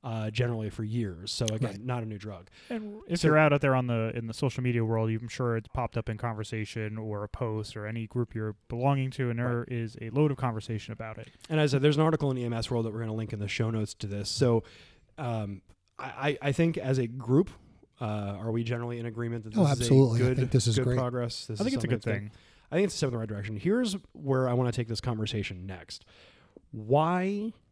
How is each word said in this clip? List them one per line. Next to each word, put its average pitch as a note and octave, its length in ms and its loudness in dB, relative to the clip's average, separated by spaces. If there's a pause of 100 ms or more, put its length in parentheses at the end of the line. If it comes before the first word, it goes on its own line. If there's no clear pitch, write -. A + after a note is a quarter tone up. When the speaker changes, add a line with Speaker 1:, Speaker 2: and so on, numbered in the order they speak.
Speaker 1:
uh, A2 260 -4
generally A2+ 400 -2
for A2+ 140 -8
years. G#2 480 -4
So - 160 -2
again, A2 240 0
Speaker 2:
Right. G2+ 120 -12
Speaker 1:
not B2 200 -4
a - 20 -6
new G#2+ 140 -8
drug. F#2+ 300 -12 (200)
Speaker 2:
And G#3+ 380 -8
if F3 140 -2
Speaker 1:
So D#3+ 80 6
Speaker 2:
you're D3+ 80 6
out, D3+ 140 8
out C#3+ 100 4
there C3+ 140 4
on B2+ 120 2
the, A2+ 280 0
in A2+ 120 -6
the A2+ 60 -8
social B2+ 300 -2
media A#2+ 220 2
world, A2+ 240 0
I'm A2+ 180 -2
sure A#2 300 -2
it's G#2+ 100 -8
popped A#2+ 300 -4
up A2+ 100 -4
in G#2+ 100 -4
conversation A2 800 -6
or G#2+ 240 -6
a G#2+ 40 -8
post A2 480 -4
or G#2 120 -8
any A2+ 180 -6
group A#2+ 300 -2
you're A2 200 -4 (140)
belonging C3 420 2
to, B2 200 0
and A#2 80 0
there A#2+ 220 0
Speaker 1:
Right. - 100 -8
Speaker 2:
is A2+ 280 -4
a A2+ 120 -8
load D3 200 6
of C3 60 -2
conversation A2+ 560 -2
about A2 240 -10
it. A#2 120 -14 (200)
Speaker 1:
And D#3 100 4
as D3 140 6
I - 40 4
said, C3 40 4
there's C#3+ 160 8
an D#3 60 6
article D3 260 4
in C3 80 0
E A#2+ 80 -2
M A#2 80 0
S A2+ 160 -2
World A#2 160 2
that A2 80 -4
we're A2 60 -4
gonna A2 160 -2
link A2 180 -4
in G#2 60 -6
the G2+ 80 -2
show A2+ 240 0
notes A2 240 -2
to - 120 -8
this. G2+ 220 -4
So, A#2 340 4 (540)
um, A2 440 -4 (360)
I, C3 440 -4
I, C#3+ 80 0
I - 20 2
think E3 260 2
as C3 220 0
a B2 80 0
group, B2 420 2 (500)
uh, B2 60 -4
are G#2 460 -4
we A#2 120 0
generally A#2+ 360 -4
in A#2 80 -6
agreement A#2 380 -4
that A2 120 -4
Speaker 3:
Oh, G3+ 80 6
Speaker 1:
this C#3+ 80 4
is C3 60 0
a B2 40 0
Speaker 3:
absolutely. A#2+ 380 6
I - 80 6
Speaker 1:
good, B2+ 80 2
Speaker 3:
think B2+ 140 0
this B2+ 160 4
is A2+ 80 2
Speaker 1:
good C3 100 2
Speaker 3:
great. B2+ 120 2
Speaker 1:
progress? B2 500 -4
This A2 120 -8
Speaker 2:
I - 40 0
think C4 100 0
Speaker 1:
is C4+ 40 0
Speaker 2:
it's - 80 0
a - 20 -2
good A#2 160 0
Speaker 1:
something G#2 260 0
Speaker 2:
thing. - 20 -16 (400)
Speaker 1:
I C#3+ 40 -4
think F#3+ 100 4
it's F#3 80 -4
a - 40 -8
step D3 100 0
in B2 60 -2
the A#2 60 -2
right A2 80 -4
direction. G#2 300 -6
Here's G#3 400 0 (160)
where C3 340 2
I B2 60 2
wanna B2 180 2
take A#2 160 -2
this A2+ 140 -4
conversation G#2 640 -4
next. F2+ 400 -12 (680)
Why? F3+ 800 0 (200)